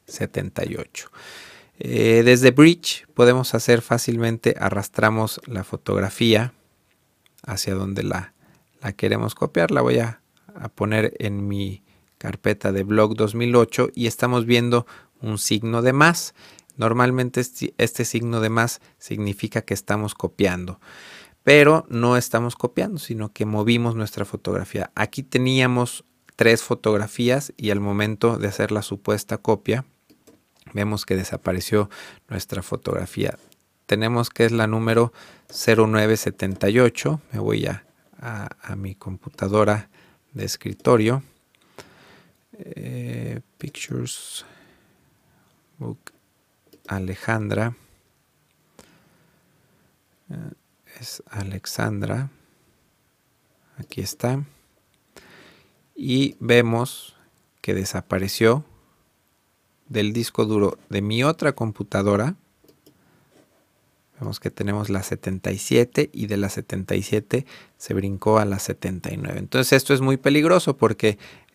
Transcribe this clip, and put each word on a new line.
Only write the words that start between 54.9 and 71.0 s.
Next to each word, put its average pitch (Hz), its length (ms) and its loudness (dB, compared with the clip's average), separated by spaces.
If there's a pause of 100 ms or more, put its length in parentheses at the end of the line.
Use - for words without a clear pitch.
Y 135 460 -2
vemos 120 720 2 (460)
que 98 140 -4
desapareció 98 920 0 (1200)
del 107 240 -2
disco 117 340 -2
duro 104 320 2 (100)
de 101 120 -4
mi 107 220 -2
otra 151 300 0
computadora. 104 840 0 (1900)
Vemos 104 180 -10
que - 120 -8
tenemos 104 400 -4
la 98 120 -2
setenta 95 480 -6
y 98 80 -4
siete 123 540 2
y 104 160 -6
de 104 80 -4
la 101 120 -2
setenta 98 460 -6
y 98 80 -2
siete 107 440 -2 (300)
se - 180 -8
brincó 98 440 0
a 107 60 4
la 101 160 -2
setenta - 520 -8
y - 40 -8
nueve. - 240 -8
Entonces 123 320 0
esto 135 200 4
es 135 80 4
muy 135 160 2
peligroso 151 600 0
porque, 107 420 2 (360)